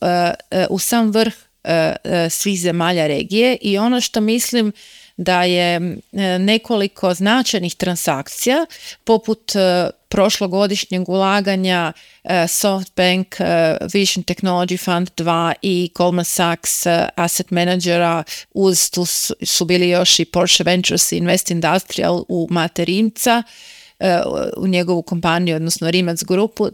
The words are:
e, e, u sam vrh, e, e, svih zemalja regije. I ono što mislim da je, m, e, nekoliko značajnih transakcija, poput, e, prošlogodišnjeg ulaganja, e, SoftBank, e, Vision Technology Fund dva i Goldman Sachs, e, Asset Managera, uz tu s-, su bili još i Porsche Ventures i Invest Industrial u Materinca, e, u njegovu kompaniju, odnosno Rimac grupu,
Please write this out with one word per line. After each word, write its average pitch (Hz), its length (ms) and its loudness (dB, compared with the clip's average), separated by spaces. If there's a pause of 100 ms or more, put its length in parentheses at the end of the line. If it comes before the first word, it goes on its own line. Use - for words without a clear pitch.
e, 175 340 0 (160)
e, 185 200 0
u 190 80 -2
sam 226 320 0
vrh, 220 240 2 (300)
e, 160 280 0 (120)
e, 170 260 0
svih 196 300 -2
zemalja 170 460 0
regije. 196 540 0
I 196 180 0
ono 240 220 2
što - 200 -2
mislim 226 520 0 (440)
da 180 260 0
je, 175 340 2
m, 175 240 -6 (120)
e, 185 260 -2
nekoliko 202 760 0
značajnih 196 600 0
transakcija, 180 920 -2 (380)
poput, 220 520 0
e, 180 340 2 (180)
prošlogodišnjeg 196 1000 0
ulaganja, 190 840 0 (320)
e, 170 240 0
SoftBank, 185 920 0
e, 165 360 2 (160)
Vision 190 320 0
Technology 180 600 -2
Fund 180 320 0
dva 165 460 0
i 180 320 0
Goldman 175 300 2
Sachs, - 600 -2
e, 170 300 2
Asset 170 340 -2
Managera, 170 760 0 (300)
uz 190 360 2
tu 175 160 -2
s-, - 260 -4 (100)
su - 220 -2
bili 180 240 2
još 175 320 2
i 165 40 0
Porsche 180 400 2
Ventures 175 480 0
i 170 40 -2
Invest 175 340 0
Industrial 175 800 0
u 175 220 -2
Materinca, 185 920 0 (560)
e, 180 220 2 (360)
u 190 100 -4
njegovu 180 360 0
kompaniju, 170 540 0
odnosno 165 340 -2
Rimac 170 340 0
grupu, 208 500 0